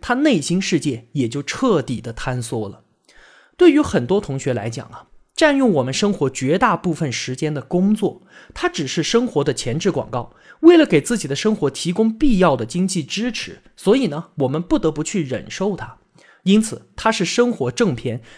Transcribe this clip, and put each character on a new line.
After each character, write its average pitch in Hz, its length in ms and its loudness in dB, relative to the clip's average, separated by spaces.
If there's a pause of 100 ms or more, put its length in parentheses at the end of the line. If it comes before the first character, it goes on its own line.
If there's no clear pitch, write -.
他 - 140 -4
内 277 220 2
心 170 220 0
世 190 180 0
界 131 340 -4
也 131 140 0
就 139 160 -6
彻 214 380 0
底 117 220 -6
的 117 100 -12
坍 123 300 -6
缩 110 260 -6
了。 - 140 -16 (760)
对 349 160 8
于 285 80 4
很 165 260 0
多 196 140 0
同 135 180 -6
学 131 140 -4
来 110 160 -4
讲 117 200 -10
啊， - 180 -20 (280)
占 294 220 4
用 254 160 4
我 139 100 2
们 127 100 -2
生 202 200 0
活 147 160 0
绝 135 300 0
大 202 180 2
部 175 160 -2
分 151 180 -2
时 127 240 -6
间 151 200 -4
的 139 80 -6
工 190 320 2
作， - 260 -2 (320)
它 - 160 -4
只 175 180 -4
是 160 160 -2
生 233 240 0
活 151 160 -2
的 139 120 0
前 120 240 -4
置 180 120 0
广 131 200 -6
告， 123 240 -8 (260)
为 339 160 10
了 311 80 6
给 156 160 4
自 233 160 -2
己 185 100 -6
的 139 80 -6
生 214 220 0
活 139 140 -2
提 165 220 -4
供 220 200 0
必 226 260 4
要 170 160 4
的 120 120 -4
经 175 200 -2
济 175 160 -4
支 226 300 -6
持， - 300 -12 (120)
所 214 220 2
以 262 120 0
呢， 151 180 -8 (140)
我 131 80 2
们 147 120 -2
不 - 180 0
得 160 140 0
不 151 100 -6
去 165 220 -4
忍 127 260 -8
受 190 240 -4
它。 - 220 -12 (460)
因 202 180 6
此， - 340 -6
它 - 160 -2
是 220 140 -2
生 240 260 2
活 127 200 -4
正 135 260 0
片， 120 240 -6 (180)